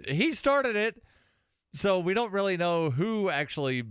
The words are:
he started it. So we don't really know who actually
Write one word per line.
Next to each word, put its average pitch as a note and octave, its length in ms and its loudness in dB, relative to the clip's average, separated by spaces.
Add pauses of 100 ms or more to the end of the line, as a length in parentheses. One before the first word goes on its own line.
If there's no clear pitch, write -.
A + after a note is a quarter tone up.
he A3+ 260 0
started C4+ 420 2
it. G#3+ 260 -2 (720)
So F#3+ 240 2
we F3+ 160 0
don't A3 180 0
really G3 240 0
know E3+ 320 2
who G3 400 0
actually C#3 640 -2